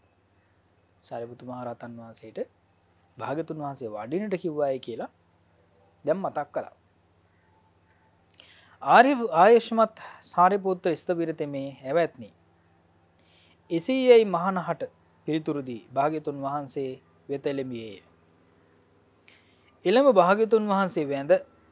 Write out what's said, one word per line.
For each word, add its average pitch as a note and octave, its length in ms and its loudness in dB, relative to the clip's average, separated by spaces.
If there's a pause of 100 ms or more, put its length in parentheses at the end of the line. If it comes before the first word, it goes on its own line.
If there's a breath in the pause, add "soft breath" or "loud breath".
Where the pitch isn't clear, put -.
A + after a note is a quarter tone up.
(1040)
සාරිපුත්තු A#2+ 420 -12
මහරහතන් B2 500 -12
වහන්සේට A2+ 420 -20 (800)
භාග්‍යතුන් D#3 420 -10
වහන්සේ C#3 300 -10
වඩින්නට D3 500 -8
කිව්වායි D3 400 -4
කියලා A#2+ 320 -12 (960)
දැන් D#3 140 0
මතක් D3+ 320 -6
කළා. - 240 -10 (2000 soft breath)
ආර්ය A3 300 8 (200)
ආයුෂ්මත් A3 680 4 (200 loud breath)
සාරිපුත්ත F#3 720 0
ස්තවිරතෙමේ D#3 760 -6 (120)
"ඇවැත්නි, C3+ 480 -2 (1400 soft breath)
එසේ B3+ 300 -2
යැයි A#3+ 260 8
මහණහට F3 560 -4 (440)
පිළිතුරු D3+ 360 -4
දී B2 260 -12
භාග්‍යතුන් C#3+ 540 -4
වහන්සේ C#3 480 -6 (380)
වෙත C#3 180 -6
එළඹියේය. B2 560 -8 (1800 soft breath)
එළඹ A#3+ 280 4
භාග්‍යතුන් G#3 560 4
වහන්සේ F#3+ 360 0
වැඳ C#3 280 0 (400)